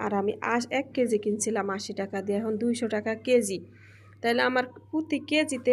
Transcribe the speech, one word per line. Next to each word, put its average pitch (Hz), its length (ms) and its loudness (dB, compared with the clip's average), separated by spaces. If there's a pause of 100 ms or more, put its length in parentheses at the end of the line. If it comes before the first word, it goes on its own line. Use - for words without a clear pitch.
আর 208 140 -2
আমি 202 180 2 (100)
আশ-, 240 280 0
এক 269 220 0
কেজি 240 260 2
কিনছিলাম 208 520 0
আশি 202 240 -6
টাকা 196 280 -4
দিয়ে, 202 160 0
এখন 220 180 -2
দুইশো 233 320 0
টাকা 220 240 -2 (120)
কেজি। 220 340 4 (600)
তাহলে 233 240 2
আমার 254 220 2 (220)
প্রতি 311 340 -2
কেজিতে 294 520 2